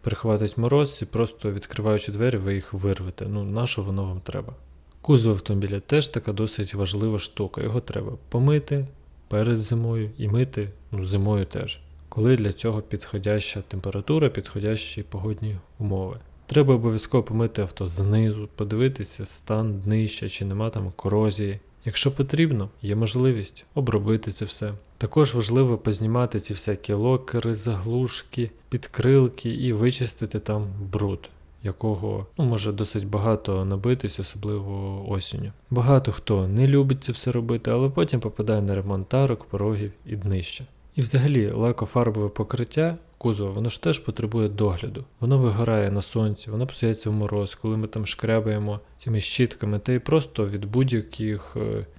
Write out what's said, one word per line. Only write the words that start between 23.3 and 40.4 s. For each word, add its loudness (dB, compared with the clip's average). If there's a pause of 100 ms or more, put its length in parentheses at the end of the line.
обробити 0
це -4
все. -4 (260)
Також 2
важливо 4
познімати 0
ці -6
всякі -2
локери, 2
заглушки, -2 (180)
підкрилки 2
і 0
вичистити 0
там -2 (260)
бруд, -2 (320)
якого, -4 (120)
ну, 2
може 2
досить -2
багато 0
набитись, -2
особливо -6
осінню. -4 (180)
Багато 4
хто 0
не 4
любить 4
це -4
все -2
робити, -2
але 2
потім 0
попадає 0
на 2
ремонт -2
арок, 2
порогів -2 (140)
і -6
днища. -4 (300)